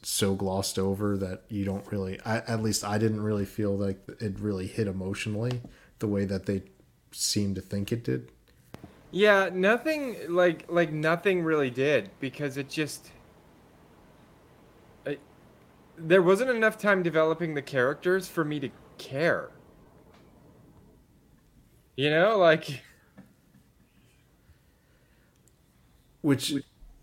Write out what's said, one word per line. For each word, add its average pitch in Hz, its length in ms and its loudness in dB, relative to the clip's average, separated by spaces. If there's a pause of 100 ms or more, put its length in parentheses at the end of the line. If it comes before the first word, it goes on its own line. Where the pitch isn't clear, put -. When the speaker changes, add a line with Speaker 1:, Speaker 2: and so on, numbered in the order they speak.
Speaker 1:
so 98 320 0
glossed 95 420 -2
over 98 400 0
that 95 320 -6
you 101 160 -4
don't 98 260 -6
really, 95 300 -6
I, 113 180 -2
at 113 220 -4
least 110 220 -2
I 104 140 -2
didn't 110 240 0
really 104 240 0
feel 101 300 -2
like 98 240 -2 (200)
it 101 200 -6
really 98 280 -4
hit 104 200 -2
emotionally 104 720 -4 (380)
the 110 80 -2
way 101 180 0
that 95 200 -4
they 98 180 -2 (480)
seemed 101 440 -2
to 95 60 -6
think 101 300 -6
it 120 120 -4
did. 127 280 -4 (800)
Speaker 2:
Yeah, 196 420 4
nothing, 240 640 0 (100)
like, 175 400 2
like, 170 240 2
nothing 165 500 0
really 156 280 2
did, 127 500 2
because 135 380 -6
it 139 120 -8
just, - 400 -6 (2000)
I, 143 120 -6 (800)
there 165 240 6
wasn't 196 300 4
enough 220 260 2
time 196 240 2
developing 160 540 0
the 143 60 -4
characters 151 680 0
for - 160 -2
me 151 160 -4
to 131 100 -6 (280)
care. 135 520 -2 (2500)
You 139 160 0
know, 190 260 4
like, 160 440 4 (3500)
Speaker 1:
Which 143 320 0 (500)